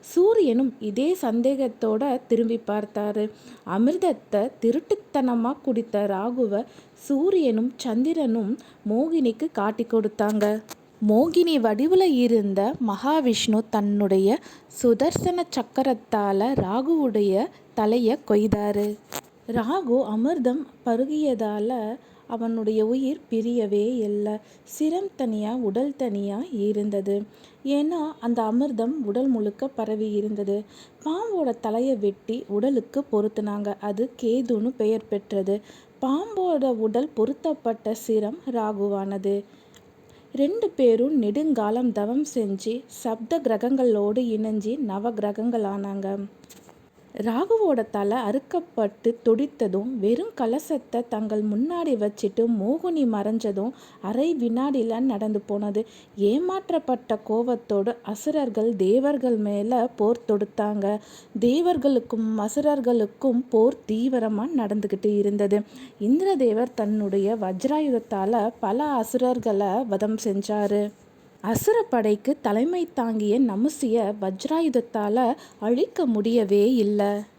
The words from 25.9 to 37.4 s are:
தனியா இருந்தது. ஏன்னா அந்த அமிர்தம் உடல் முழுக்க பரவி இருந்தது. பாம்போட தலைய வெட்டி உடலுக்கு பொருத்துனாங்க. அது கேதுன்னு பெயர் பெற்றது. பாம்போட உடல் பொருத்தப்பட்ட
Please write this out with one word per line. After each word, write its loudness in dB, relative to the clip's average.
தனியா -4
இருந்தது. -2
ஏன்னா -2
அந்த 0
அமிர்தம் 0
உடல் 0
முழுக்க -2
பரவி -4
இருந்தது. -2
பாம்போட -2
தலைய 0
வெட்டி -4
உடலுக்கு 0
பொருத்துனாங்க. -2
அது -4
கேதுன்னு 0
பெயர் 0
பெற்றது. -2
பாம்போட 0
உடல் 0
பொருத்தப்பட்ட -2